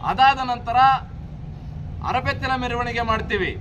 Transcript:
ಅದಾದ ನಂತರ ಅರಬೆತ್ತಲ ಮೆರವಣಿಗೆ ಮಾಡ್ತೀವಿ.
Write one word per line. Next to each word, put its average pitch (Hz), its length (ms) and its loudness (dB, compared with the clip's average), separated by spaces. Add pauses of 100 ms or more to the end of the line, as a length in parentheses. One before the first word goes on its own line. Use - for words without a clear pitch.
ಅದಾದ 262 300 6 (120)
ನಂತರ 240 260 0 (1300)
ಅರಬೆತ್ತಲ 262 540 -2
ಮೆರವಣಿಗೆ 240 480 -4
ಮಾಡ್ತೀವಿ. 208 500 -2